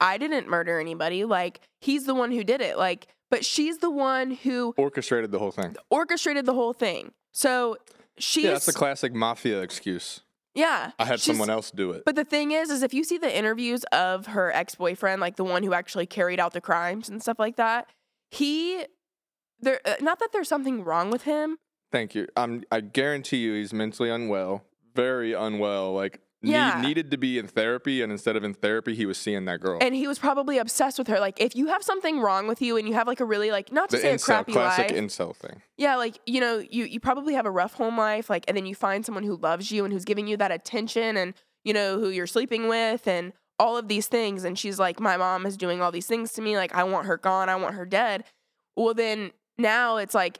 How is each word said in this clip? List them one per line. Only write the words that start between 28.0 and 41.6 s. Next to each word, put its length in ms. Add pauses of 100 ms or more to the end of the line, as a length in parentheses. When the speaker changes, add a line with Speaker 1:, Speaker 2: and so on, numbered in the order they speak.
Speaker 2:
and 100
instead 240
of 80
in 100
therapy, 400
he 120
was 120
seeing 280
that 160
girl. 200
Speaker 1:
And 140
he 100
was 140
probably 380
obsessed 420
with 80
her. 120
Like, 200
if 160
you 120
have 140
something 380
wrong 260
with 160
you 140
and 140
you 40
have, 140
like, 140
a 40
really, 260
like, 200
not 200
to 40
Speaker 2:
The 60
Speaker 1:
say 100
a 40
Speaker 2:
incel, 100
Speaker 1:
crappy 260
Speaker 2:
classic 400
Speaker 1:
life. 80
Speaker 2:
incel 360
thing. 260 (160)
Speaker 1:
Yeah, 180
like, 300
you 160
know, 160 (120)
you, 140
you 160
probably 360
have 100
a 60
rough 240
home 220
life, 320
like, 200
and 80
then 80
you 100
find 300
someone 180
who 140
loves 340
you 140
and 80
who's 120
giving 220
you 100
that 140
attention 640
and, 180 (300)